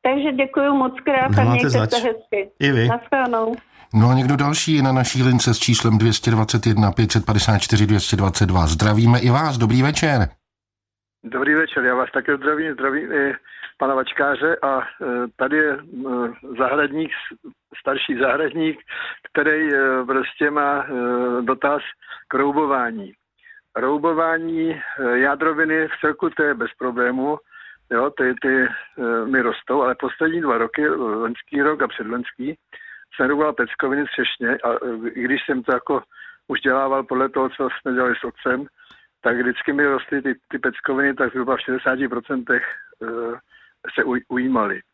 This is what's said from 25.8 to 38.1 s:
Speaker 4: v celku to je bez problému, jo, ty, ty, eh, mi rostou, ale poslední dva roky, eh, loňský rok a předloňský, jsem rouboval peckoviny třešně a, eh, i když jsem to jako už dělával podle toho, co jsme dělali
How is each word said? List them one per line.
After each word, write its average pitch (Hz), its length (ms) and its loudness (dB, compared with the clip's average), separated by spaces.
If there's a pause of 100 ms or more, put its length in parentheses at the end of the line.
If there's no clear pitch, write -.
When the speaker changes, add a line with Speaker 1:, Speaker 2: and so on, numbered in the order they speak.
Speaker 4:
v - 40 -8 (100)
celku 156 280 0
to 151 140 -2
je 147 100 2
bez 117 260 -4
problému, 127 580 -2 (540)
jo, 123 260 2
ty, 127 240 2
ty, 131 260 2
eh, 117 580 -4
mi 131 160 0
rostou, 123 400 0
ale 127 180 2
poslední 160 420 -2
dva 120 160 0
roky, 113 280 -2
eh, 151 100 2
loňský 117 680 -4
rok 143 200 0
a 127 60 0
předloňský, 123 680 -8 (600)
jsem 131 140 0
rouboval 147 240 2
peckoviny 139 520 -2
třešně 123 520 -2
a, 120 160 -2
eh, 117 360 -4
i 123 140 -8
když 135 220 -2
jsem 131 180 -4
to 135 80 -2
jako 127 300 0 (460)
už 127 140 -6
dělával 135 420 0
podle 131 260 -2
toho, 131 200 0
co 131 180 -4 (140)
jsme 131 120 -4
dělali 123 220 0